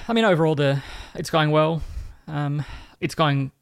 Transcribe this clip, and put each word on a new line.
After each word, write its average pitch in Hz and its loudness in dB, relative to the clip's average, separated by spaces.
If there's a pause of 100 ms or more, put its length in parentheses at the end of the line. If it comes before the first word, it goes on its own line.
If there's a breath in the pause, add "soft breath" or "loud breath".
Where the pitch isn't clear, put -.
I 233 -2
mean, 226 4
overall, 160 4
the, 139 2 (320 loud breath)
it's - -8
going 151 4
well. 156 2 (460 loud breath)
Um, 147 -4 (360 loud breath)
it's 175 -4
going 139 2 (120)